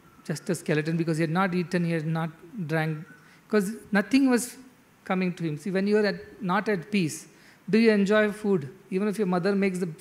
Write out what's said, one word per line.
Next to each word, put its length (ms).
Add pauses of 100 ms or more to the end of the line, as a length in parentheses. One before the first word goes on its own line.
(240)
just 260
a 40
skeleton 420
because 220
he 40
had 80
not 240
eaten, 300
he 80
had 140
not 240 (360)
drank, 400 (420)
'cause 240 (200)
nothing 360
was 280 (480)
coming 300
to 100
him. 120
See, 140
when 160
you 120
are 80
at, 360
not 260
at 220
peace, 380 (420)
do 80
you 120
enjoy 420
food? 360 (220)
Even 180
if 100
your 80
mother 280
makes 240
the 100 (120)